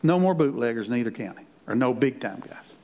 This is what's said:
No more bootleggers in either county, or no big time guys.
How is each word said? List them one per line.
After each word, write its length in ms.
No 180
more 140
bootleggers 540
in 80
either 160
county, 320
or 80
no 180
big 260
time 260
guys. 280